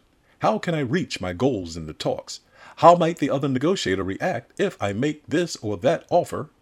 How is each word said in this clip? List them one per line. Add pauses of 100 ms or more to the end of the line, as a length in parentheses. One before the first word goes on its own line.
(400)
How
can
I
reach
my
goals
in
the
talks? (380)
How
might
the
other
negotiator
react
if
I
make
this
or
that
offer (120)